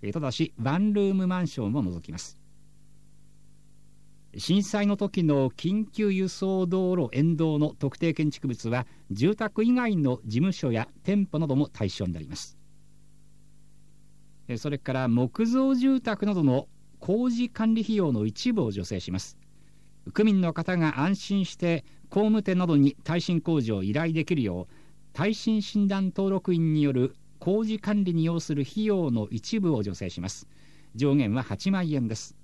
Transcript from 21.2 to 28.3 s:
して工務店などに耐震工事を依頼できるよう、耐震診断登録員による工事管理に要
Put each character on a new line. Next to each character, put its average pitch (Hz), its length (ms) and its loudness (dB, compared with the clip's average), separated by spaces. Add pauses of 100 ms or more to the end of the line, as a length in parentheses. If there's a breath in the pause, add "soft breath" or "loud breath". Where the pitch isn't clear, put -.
し - 100 -12
て 170 300 -2 (240 soft breath)
工 196 120 2
務 214 220 2
店 185 140 2
な 180 100 2
ど 165 80 4
に 143 280 6
耐 170 180 0
震 170 200 0
工 160 200 0
事 113 100 -2
を 98 120 0
依 101 100 -2
頼 160 180 0
で 160 140 -2
き 180 100 -2
る 143 60 0
よ 90 280 -4
う、 - 40 -20 (380 soft breath)
耐 202 220 0
震 214 280 0
診 202 260 0
断 196 180 0 (100)
登 196 140 0
録 190 240 0
員 165 200 2
に 151 100 2
よ 139 100 2
る 127 220 0 (240)
工 214 260 0
事 214 140 -4
管 208 240 0
理 180 100 0
に 165 100 2
要 165 160 0